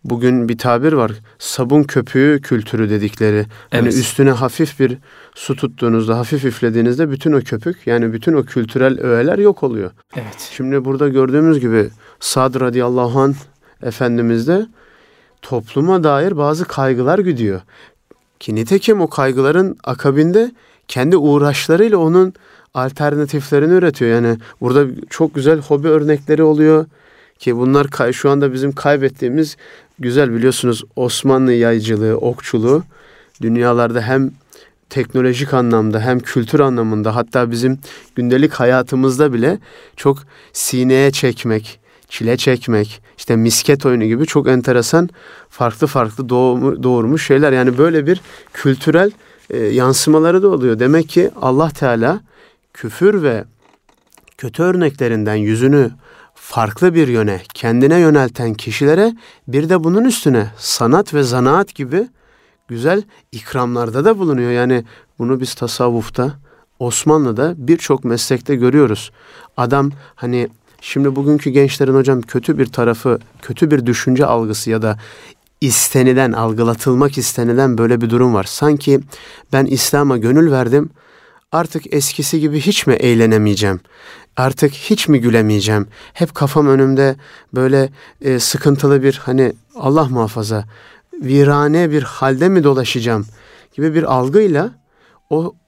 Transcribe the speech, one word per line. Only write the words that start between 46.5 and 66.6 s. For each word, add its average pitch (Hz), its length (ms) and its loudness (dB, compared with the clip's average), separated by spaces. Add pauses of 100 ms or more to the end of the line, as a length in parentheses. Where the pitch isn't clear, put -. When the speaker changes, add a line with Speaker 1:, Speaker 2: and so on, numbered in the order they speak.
Speaker 1:
doğurmuş 127 440 0
şeyler. 143 260 4
Yani 127 260 0
böyle 156 280 2
bir 180 140 0 (320)
kültürel, 156 580 0 (400)
e, - 80 -6
yansımaları 135 840 2
da 202 60 4
oluyor. 127 300 0
Demek 151 300 2
ki 180 220 0 (120)
Allah 139 280 0
Teala 131 500 -2 (540)
küfür 185 480 0
ve 117 220 -2 (960)
kötü 127 240 -6
örneklerinden 139 720 0
yüzünü 113 560 2 (440)
farklı 120 600 -2
bir 160 140 4
yöne, 104 340 0 (120)
kendine 127 440 2
yönelten 131 560 2
kişilere 156 600 0 (340)
bir 143 200 -2
de 170 160 0
bunun 190 200 2
üstüne 135 420 0 (120)
sanat 151 560 0
ve 147 80 2
zanaat 131 520 0
gibi 151 340 -4 (600)
güzel 143 340 -2 (300)
ikramlarda 120 720 -4
da 214 140 2
bulunuyor. 135 320 -2
Yani 123 340 0 (340)
bunu 123 220 -2
biz 127 140 -6
tasavvufta, 123 760 -4 (460)